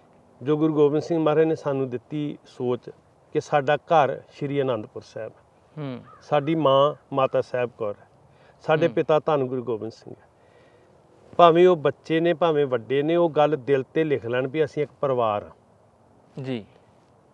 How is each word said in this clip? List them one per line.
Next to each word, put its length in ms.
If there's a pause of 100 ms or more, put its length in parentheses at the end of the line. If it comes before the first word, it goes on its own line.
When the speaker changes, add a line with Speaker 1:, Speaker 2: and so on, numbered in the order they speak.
(420)
Speaker 1:
ਜੋ 160
ਗੁਰੂ 160
ਗੋਬਿੰਦ 300
ਸਿੰਘ 160
ਮਹਾਰਾਜ 260
ਨੇ 100
ਸਾਨੂੰ 340
ਦਿੱਤੀ 560
ਸੋਚ 440 (440)
ਕਿ 80
ਸਾਡਾ 340
ਘਰ 460 (100)
ਸ਼੍ਰੀ 300
ਅਨੰਦਪੁਰ 400
ਸਾਹਿਬ, 300 (460)
Speaker 2:
ਹੂੰ। 220 (220)
Speaker 1:
ਸਾਡੀ 340
ਮਾਂ 400 (180)
ਮਾਤਾ 280
ਸਾਹਿਬ 360
ਕੌਰ 240
ਹੈ, 60 (540)
ਸਾਡੇ 260
Speaker 2:
ਹੂੰ। 60
Speaker 1:
ਪਿਤਾ 320
ਧੰਨ 180
ਗੁਰੂ 200
ਗੋਬਿੰਦ 280
ਸਿੰਘ 280
ਹੈ। 60 (1120)
ਭਾਵੇਂ 300
ਉਹ 80
ਬੱਚੇ 440
ਨੇ, 140
ਭਾਵੇਂ 320
ਵੱਡੇ 380
ਨੇ, 120
ਉਹ 140
ਗੱਲ 300
ਦਿਲ 240 (100)
ਤੇ 100
ਲਿਖ 220
ਲੈਣ 220
ਵੀ 160
ਅਸੀਂ 200
ਇੱਕ 80 (100)
ਪਰਿਵਾਰ 420
ਹਾਂ। 1000
Speaker 2:
ਜੀ। 220 (680)